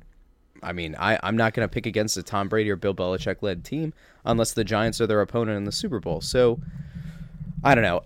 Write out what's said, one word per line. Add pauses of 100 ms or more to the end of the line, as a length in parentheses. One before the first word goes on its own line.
(600)
I
mean,
I,
I'm
not
gonna
pick
against
a
Tom
Brady
or
Bill
Belichick-led
team (320)
unless
the
Giants
are
their
opponent
in
the
Super
Bowl.
So, (1040)
I
don't
know.